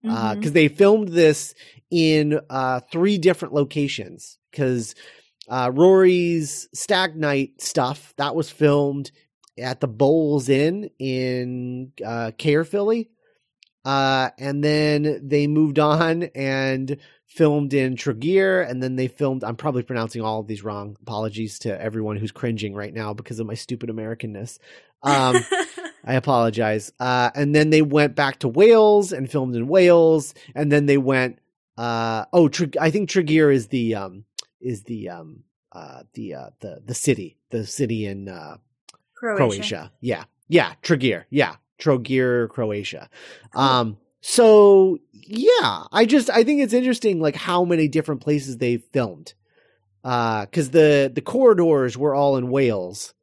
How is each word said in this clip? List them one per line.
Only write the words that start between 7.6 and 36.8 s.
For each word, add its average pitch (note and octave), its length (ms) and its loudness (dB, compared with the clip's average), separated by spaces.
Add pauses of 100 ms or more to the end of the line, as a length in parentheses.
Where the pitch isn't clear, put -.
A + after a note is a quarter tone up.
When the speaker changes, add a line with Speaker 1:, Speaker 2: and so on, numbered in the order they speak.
Speaker 1:
stuff, - 540 -6
that C#3 180 -4
was D#3+ 160 -4
filmed C#3+ 640 0 (460)
at B2+ 220 -8
the C#3+ 60 -2
Bowls C#3 600 0
Inn D#3+ 500 0
in, B2+ 920 -6 (120)
uh, A#2 340 -8
Caerphilly. G3+ 720 -2 (720)
Uh, C3+ 540 0
and C#3 260 -6
then D3+ 580 0
they D3 240 0
moved D3+ 320 0
on D#3+ 460 2 (100)
and C3+ 600 -4 (300)
filmed D3 480 0
in C3 200 0
Tregear, F3+ 760 0
and B2+ 140 -6
then C3 140 -4
they B2+ 120 -2
filmed, C3 360 -4
I'm A2+ 120 -8
probably B2+ 260 -4
pronouncing A2+ 400 -6
all A2 180 -4
of G#2+ 60 -12
these G#2+ 180 -10
wrong. G#2 380 -10
Apologies A2 580 -8
to G#2 200 -6
everyone G#2+ 360 -6
who's G#2+ 160 -8
cringing A2 420 -6
right G#2 200 -10
now A2 200 -8
because G#2+ 260 -12
of A2+ 60 -6
my G#2+ 80 -10
stupid A#2+ 360 -10
Americanness. A2 680 -12 (440)
Um, F#3+ 420 2
Speaker 2:
<laughs> F4 600 -8
Speaker 1:
I B2+ 100 -4
apologize. A2+ 840 -2
Uh, B2 360 0
and D3 200 -2
then D3+ 160 4
they D#3 120 6
went D3 320 2
back C#3 260 -2
to C3+ 80 -4
Wales G#3 640 6
and C3 180 -6
filmed C3 240 -2
in A#2 140 -4
Wales, E3+ 640 6 (220)
and D3 180 -2
then D3 140 2
they C#3+ 120 4
went, B2+ 400 0 (380)
uh, A2+ 560 -4
oh, E3+ 160 6
Tre-, D#3 220 -4 (100)
I D#3+ 100 2
think G3 200 -4
Tregear D#3 420 2
is A#2+ 160 0
the, A2+ 280 -2
um, G2 280 -12 (360)
is A2+ 240 -10
the, G#2 260 -12
um, E2 340 -20 (280)
uh, - 320 -20 (100)
the, G#2+ 200 -12
uh, B1+ 160 -16 (100)
the, F#2 240 -16